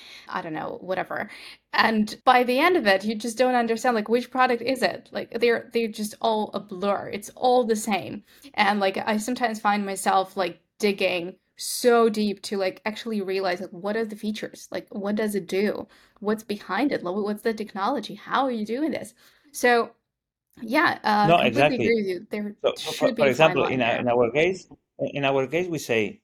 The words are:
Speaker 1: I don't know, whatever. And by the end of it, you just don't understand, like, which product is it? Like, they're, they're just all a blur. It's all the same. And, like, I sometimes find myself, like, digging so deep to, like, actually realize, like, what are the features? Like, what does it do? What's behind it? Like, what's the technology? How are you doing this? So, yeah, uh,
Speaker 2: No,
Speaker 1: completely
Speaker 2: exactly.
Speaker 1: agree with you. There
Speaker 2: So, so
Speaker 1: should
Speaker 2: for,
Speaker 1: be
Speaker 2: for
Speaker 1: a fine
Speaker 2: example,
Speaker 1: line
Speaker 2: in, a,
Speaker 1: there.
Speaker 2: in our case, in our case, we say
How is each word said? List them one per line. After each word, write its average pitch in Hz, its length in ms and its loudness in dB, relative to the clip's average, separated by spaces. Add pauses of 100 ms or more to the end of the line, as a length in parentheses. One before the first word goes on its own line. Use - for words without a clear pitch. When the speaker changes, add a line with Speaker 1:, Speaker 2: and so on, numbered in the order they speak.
(280)
Speaker 1:
I 185 140 -6
don't 165 100 -8
know, - 280 -8
whatever. 185 480 -6 (440)
And 220 520 2
by 247 200 6
the 247 160 2
end 359 160 4
of 247 100 2
it, 190 180 4
you 220 120 -2
just 220 200 -6
don't 254 200 4
understand, 233 400 0
like, 214 120 -2
which 247 220 0
product 247 320 2
is 262 180 -2
it? - 300 -2
Like, 208 300 -6
they're, 233 320 2
they're 233 160 0
just 214 320 -8
all 214 340 0
a 202 60 -4
blur. 190 520 -4
It's 202 180 -10
all 247 340 2
the 220 120 0
same. 208 460 -4 (320)
And, 208 240 2
like, 196 200 0
I 220 180 -2
sometimes 226 440 -4
find 208 240 0
myself, 190 520 -2
like, 180 240 -4 (180)
digging 185 560 0 (220)
so 233 520 2
deep 208 340 -2
to, 202 160 -6
like, 185 280 -4
actually 214 360 -6
realize, 190 380 -2
like, 180 100 -12
what 202 260 -6
are 226 80 -2
the 214 120 -12
features? - 540 -8
Like, 175 200 -8
what 202 260 -4
does 214 180 -2
it 180 140 -6
do? 196 400 -2 (320)
What's 220 240 -4
behind 208 480 -4
it? 165 100 -2
Like, 175 140 -4
what's 208 260 -4
the 226 120 0
technology? 208 600 -4
How 202 300 -2
are 262 80 -2
you 220 120 -4
doing 247 280 -2
this? - 220 -8 (380)
So, 240 380 2 (720)
yeah, 233 420 2
uh, 208 280 4
Speaker 2:
No, 175 40 8
Speaker 1:
completely 143 400 4
Speaker 2:
exactly. - 0 -
Speaker 1:
agree - 200 2
with 208 100 -2
you. 185 240 -6
There 208 340 -8
Speaker 2:
So, 120 80 2 (120)
so 156 80 -6
Speaker 1:
should 131 220 0
Speaker 2:
for, - 0 -
Speaker 1:
be 147 100 2
Speaker 2:
for - 20 6
Speaker 1:
a 135 40 6
fine 156 280 4
Speaker 2:
example, - 20 4
Speaker 1:
line 127 160 0
Speaker 2:
in, 127 60 2
a, 117 100 2
Speaker 1:
there. 117 80 -2
Speaker 2:
in 123 80 -2
our 120 220 4
case, 170 360 0 (320)
in 139 260 -4
our 135 220 2
case, 165 220 -2
we 160 100 -4
say 110 460 -2